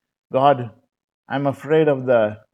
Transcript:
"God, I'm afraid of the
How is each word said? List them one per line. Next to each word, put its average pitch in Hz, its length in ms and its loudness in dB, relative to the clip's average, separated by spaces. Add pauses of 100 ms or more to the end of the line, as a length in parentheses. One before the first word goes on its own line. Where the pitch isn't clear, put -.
(320)
"God, 131 400 0 (560)
I'm 139 200 -4
afraid 151 400 0
of 131 180 -2
the 110 340 0 (140)